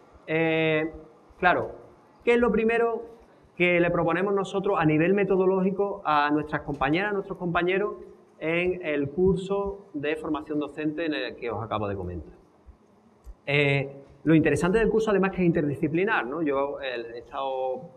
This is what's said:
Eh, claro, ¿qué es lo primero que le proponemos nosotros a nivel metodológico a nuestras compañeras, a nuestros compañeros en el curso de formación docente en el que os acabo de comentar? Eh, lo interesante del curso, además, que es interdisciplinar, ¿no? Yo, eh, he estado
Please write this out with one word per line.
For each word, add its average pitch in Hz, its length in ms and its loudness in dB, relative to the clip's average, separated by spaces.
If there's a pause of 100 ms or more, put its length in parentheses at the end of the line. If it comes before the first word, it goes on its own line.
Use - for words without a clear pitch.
(260)
Eh, 160 640 2 (480)
claro, 160 340 2 (520)
¿qué 233 80 4
es 240 80 4
lo 240 100 4
primero 226 640 0 (440)
que 175 240 4
le 175 100 2
proponemos 170 420 0
nosotros 196 460 -2
a 165 80 2
nivel 156 260 4
metodológico 190 920 2
a 147 240 2
nuestras 151 320 -2
compañeras, 151 480 -2
a - 20 -4
nuestros 190 240 -6
compañeros 180 600 -2 (420)
en 175 460 -2
el 147 260 -2
curso 196 840 0
de 147 240 -4
formación 156 420 -4
docente 151 460 -4
en 156 80 -2
el 123 240 -6
que 117 140 -6
os 107 120 -4
acabo 107 240 -2
de 101 80 -4
comentar? 87 380 -8 (1120)
Eh, 139 500 0 (300)
lo 156 100 6
interesante 165 440 4
del 220 100 2
curso, 220 220 2
además, 190 220 2
que 185 100 -2
es 175 40 4
interdisciplinar, 160 800 0
¿no? 143 160 -6
Yo, 143 380 0
eh, 120 340 -6
he 123 40 -12
estado 131 800 -6